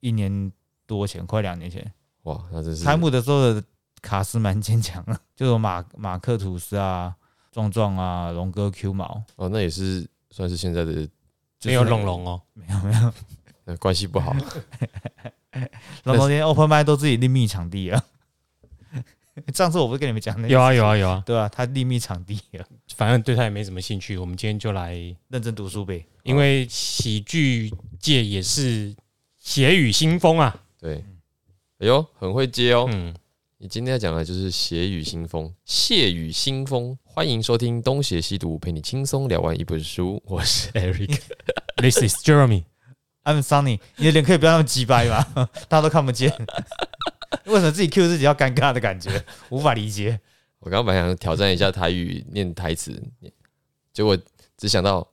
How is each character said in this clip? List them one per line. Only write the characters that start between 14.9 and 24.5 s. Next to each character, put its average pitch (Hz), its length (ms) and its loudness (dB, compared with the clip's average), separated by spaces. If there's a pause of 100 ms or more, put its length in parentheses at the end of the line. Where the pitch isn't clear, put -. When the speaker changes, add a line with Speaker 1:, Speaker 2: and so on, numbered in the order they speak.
Speaker 1:
<laughs> - 880 -14
龙 131 140 2
龙 135 120 6
连 147 160 2
open 156 240 6
mic 151 140 6
都 147 140 4
自 143 100 0
己 131 100 4
另 127 140 4
觅 127 160 4
场 92 240 -4
地 92 200 -4
了。 - 160 0
<laughs> - 1500 -16
上 180 160 2
次 175 80 0
我 143 80 2
不 113 60 -2
是 135 60 -4
跟 139 100 -2
你 120 40 -2
们 110 80 -2
讲 104 160 -4
那 110 60 -6
个 113 60 -4
事 131 60 6
情？ 131 40 10
Speaker 3:
有 127 40 8
啊， 131 100 8
有 117 140 6
啊， 107 100 6
有 98 120 4
啊。 92 180 0
Speaker 1:
对 117 120 0
啊， 107 100 0
他 127 180 -4
另 131 200 -2
觅 127 120 0
场 92 260 -6
地 101 160 -8 (120)
了。 87 120 -14 (320)
Speaker 3:
反 110 140 2
正 120 120 6
对 120 140 0
他 123 60 2
也 113 80 0
没 104 120 -6
什 98 80 -10
么 92 80 -8
兴 95 220 -6
趣， 98 160 -8
我 90 80 -6
们 87 100 -6
今 107 140 -6
天 107 100 -2